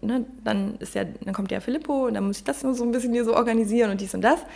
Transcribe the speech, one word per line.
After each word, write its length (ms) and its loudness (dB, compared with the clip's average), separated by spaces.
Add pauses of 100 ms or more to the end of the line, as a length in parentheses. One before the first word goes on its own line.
ne, 260 0 (180)
dann 320 0
ist 180 -10
ja, 100 0
dann 280 -8
kommt 180 -4
ja 100 -2
Filippo 460 0
und 80 0
dann 120 0
muss 120 -2
ich 60 -14
das 180 -2
nur 120 0
so 100 -2
ein 80 2
bisschen 200 0
hier 120 2
so 100 2
organisieren 560 4
und 100 -2
dies 140 -6
und 80 -2
das. 180 6 (160)